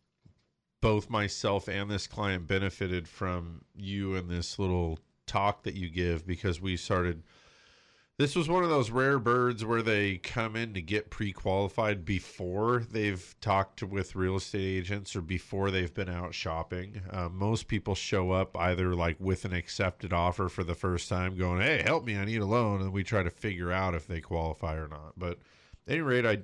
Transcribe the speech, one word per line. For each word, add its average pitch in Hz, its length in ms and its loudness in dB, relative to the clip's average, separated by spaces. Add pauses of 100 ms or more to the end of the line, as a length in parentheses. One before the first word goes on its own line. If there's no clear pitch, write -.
(800)
both 107 280 2
myself 101 580 0
and 101 240 -4
this 101 160 -2
client 95 400 -2
benefited 95 580 0
from 85 600 -6 (100)
you 98 400 -4
and 90 140 -4
this 87 280 -4
little 90 400 2 (300)
talk 101 360 2
that 92 120 -6
you 90 140 -4
give, 85 360 0
because 90 360 -2
we 92 160 -2
started, 87 440 0 (960)
this 139 180 0
was 165 140 0
one 180 140 4
of 170 60 2
those 135 200 4
rare 131 300 4
birds 120 440 4
where 117 180 2
they 104 360 4
come 113 380 -4
in 113 180 -4
to 95 80 -4
get 98 280 -2
pre-qualified 101 960 0
before 104 840 0
they've 104 480 -2
talked 98 440 2
with 98 320 -4
real 92 220 2
estate 95 420 -2
agents 98 360 -6
or 98 60 -2
before 92 480 -2
they've 92 240 0
been 92 160 -4
out 87 240 -6
shopping. 90 680 -6 (100)
Uh, 90 180 -2
most 101 380 -2
people 101 280 0
show 92 360 0
up 92 260 2
either, 90 380 2
like, 85 240 0
with 95 260 0
an 92 80 -2
accepted 90 580 -2
offer 90 380 2
for 92 160 -4
the 85 100 -2
first 90 320 -2
time 92 300 0
going, 90 240 2
"Hey, 131 240 2
help 151 200 2
me, 107 120 -2
I 98 80 0
need 110 160 0
a 101 40 0
loan," 107 360 2
and 95 100 -2
we 98 120 0
try 98 200 2
to 85 60 2
figure 87 420 -4
out 92 240 0
if 80 120 -6
they 82 120 -4
qualify 80 560 -4
or 78 120 -6
not. 76 300 -14
But 87 220 -6 (480)
at 131 60 -2
any 165 80 0
rate, 123 240 2
I, 104 180 4